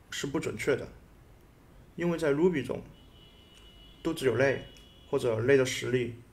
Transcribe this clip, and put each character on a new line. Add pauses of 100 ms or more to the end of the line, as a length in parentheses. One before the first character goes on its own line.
(100)
是
不
准
确
的， (1040)
因
为
在
Ruby
中 (1200)
都
只
有
类 (440)
或
者
类
的
实
例 (160)